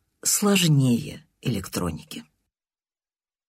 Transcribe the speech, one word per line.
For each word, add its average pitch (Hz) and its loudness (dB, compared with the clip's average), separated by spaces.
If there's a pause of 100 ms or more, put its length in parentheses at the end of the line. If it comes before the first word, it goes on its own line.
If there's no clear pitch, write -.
(240)
сложнее 156 2 (160)
электроники. 90 -6 (1300)